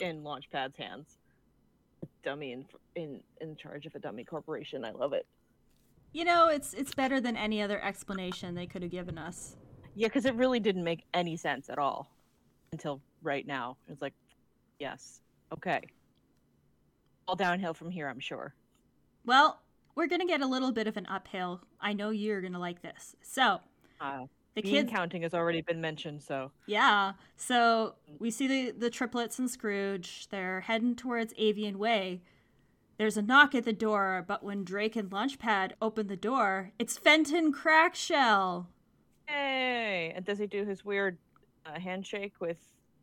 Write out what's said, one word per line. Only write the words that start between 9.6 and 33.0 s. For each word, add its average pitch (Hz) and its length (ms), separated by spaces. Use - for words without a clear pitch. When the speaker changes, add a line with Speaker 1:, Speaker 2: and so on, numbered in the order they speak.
Speaker 1:
Yeah, 220 140
'cause 220 160
it 262 100
really 247 260
didn't 185 240
make 165 200
any 170 220
sense 143 320
at - 100
all 135 320
until 147 280
right 143 240
now. 131 300
It's 151 120
like, 139 140
yes, - 420
okay. 160 300
All 185 80
downhill 180 380
from 165 160
here, 156 180
I'm 127 120
sure. - 340
Speaker 2:
Well, 269 360
we're 330 120
gonna 349 200
get 320 140
a 277 60
little 262 260
bit 220 140
of 214 100
an 190 100
uphill. 185 540
I 208 120
know 208 180
you're 208 300
gonna 180 180
like 175 240
this. - 380
So, 226 400
Speaker 1:
Uh, 139 260
Speaker 2:
the 214 80
Speaker 1:
bean 196 100
Speaker 2:
kids 277 200
Speaker 1:
counting 175 300
has 170 120
already 170 260
been 165 200
mentioned, 156 420
so. 135 300
Speaker 2:
Yeah. 208 480
So 233 600
we 226 120
see 262 160
the, 262 240
the 233 200
triplets 240 480
and 254 120
Scrooge. 196 800
They're 185 340
heading 233 340
towards 233 400
Avian 208 420
Way. 190 440
There's 220 200